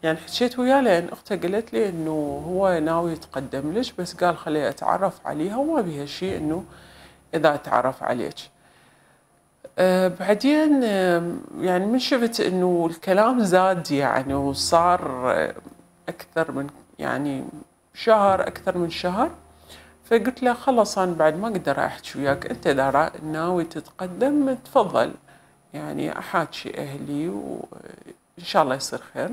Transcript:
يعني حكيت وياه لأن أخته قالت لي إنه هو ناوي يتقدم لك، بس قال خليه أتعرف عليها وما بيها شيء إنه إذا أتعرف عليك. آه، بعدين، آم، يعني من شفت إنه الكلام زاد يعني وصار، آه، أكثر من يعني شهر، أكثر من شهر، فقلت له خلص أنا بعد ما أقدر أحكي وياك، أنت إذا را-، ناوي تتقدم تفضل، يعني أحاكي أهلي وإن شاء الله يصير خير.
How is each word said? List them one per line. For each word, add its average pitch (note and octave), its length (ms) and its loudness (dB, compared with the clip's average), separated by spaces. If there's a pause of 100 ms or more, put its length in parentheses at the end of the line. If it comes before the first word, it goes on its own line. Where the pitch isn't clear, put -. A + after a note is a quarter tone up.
يعني D#3+ 160 0
حكيت - 400 -2
وياه C4 220 4
لأن F3 280 4
أخته - 280 -8
قالت F#3+ 360 -4
لي A3+ 160 0
إنه D#3 600 -4
هو F#3 300 2
ناوي E3 340 0
يتقدم D3 600 -6
لك، A#3 260 -4
بس F3+ 160 -6
قال F3 240 0
خليه D3+ 300 -2
أتعرف - 580 -2
عليها D#3 300 -4
وما D4 240 0
بيها D3+ 260 -4
شيء F#3 300 -6
إنه D#3 280 -4 (720)
إذا D#3 200 2
أتعرف C3 480 -2
عليك. A#2 360 -4 (1400)
آه، F#3 300 4
بعدين، C4 760 2
آم، F3+ 560 2 (200)
يعني F#3 260 2
من A#3 120 2
شفت A#3 420 0
إنه F3+ 500 2
الكلام G#3+ 540 2
زاد F#3 460 4
يعني C3+ 440 2
وصار، C#3 1000 2
آه، D#2+ 220 0 (540)
أكثر - 440 -4
من C#3 140 -6 (320)
يعني C3+ 460 -4 (500)
شهر، G3+ 460 4
أكثر - 380 -4
من E3+ 120 -2
شهر، F#3+ 400 -2 (800)
فقلت A#3 320 2
له B3 100 4
خلص A#3 460 2
أنا F3+ 160 0
بعد D#3 240 4
ما G#3+ 100 -4
أقدر C#3+ 380 -2
أحكي - 320 -10
وياك، C#3 280 0
أنت - 200 -4
إذا C#3 240 4
را-، D3+ 340 0
ناوي E3 400 -2
تتقدم A#3 880 -2
تفضل، G3 580 2 (600)
يعني D3 440 -6
أحاكي - 600 -4
أهلي C#3+ 500 -6
وإن - 1160 -12
شاء F3 180 2
الله C3 120 2
يصير - 260 -8 (140)
خير. C#3 180 -4